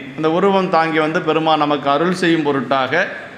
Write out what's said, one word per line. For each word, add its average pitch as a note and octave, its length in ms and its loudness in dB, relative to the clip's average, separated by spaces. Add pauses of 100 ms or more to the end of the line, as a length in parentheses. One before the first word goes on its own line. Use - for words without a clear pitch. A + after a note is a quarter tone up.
(160)
அந்த D#3 160 0
உருவம் F#3+ 380 2
தாங்கி D#3+ 300 2
வந்து D#3+ 220 0
பெருமான் D#3 360 0
நமக்கு D3 320 0
அருள் E3 240 2
செய்யும் E3 300 2
பொருட்டாக C3+ 640 0 (300)